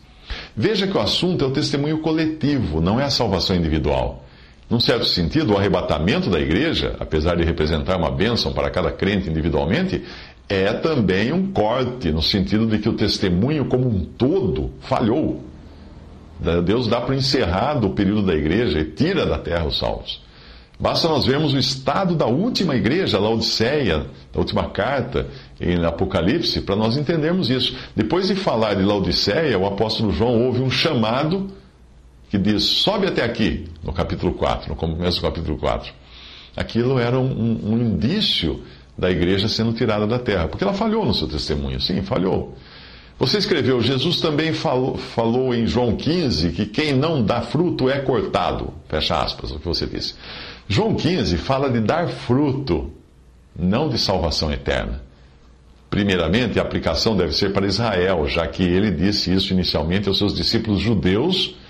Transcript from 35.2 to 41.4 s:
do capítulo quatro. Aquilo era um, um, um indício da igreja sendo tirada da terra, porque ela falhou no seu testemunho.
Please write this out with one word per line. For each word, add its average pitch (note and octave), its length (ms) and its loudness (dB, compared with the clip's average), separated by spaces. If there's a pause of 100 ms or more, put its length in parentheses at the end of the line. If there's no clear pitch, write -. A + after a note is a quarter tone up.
do E2+ 60 0
capítulo D#2 300 -4
quatro. C2 360 -4 (640)
Aquilo B2 400 0
era A#2+ 220 2
um, C3 40 2
um, A2+ 500 -2
um A2+ 40 2
indício A2 840 0 (340)
da F2+ 140 2
igreja F#2 360 2
sendo A2+ 260 0
tirada G#2+ 340 0
da A#2 100 2
terra, G2 300 0
porque - 160 -4
ela G3 100 0
falhou G#3+ 320 0
no A2+ 80 2
seu D#2 140 -2
testemunho. C#2 520 -4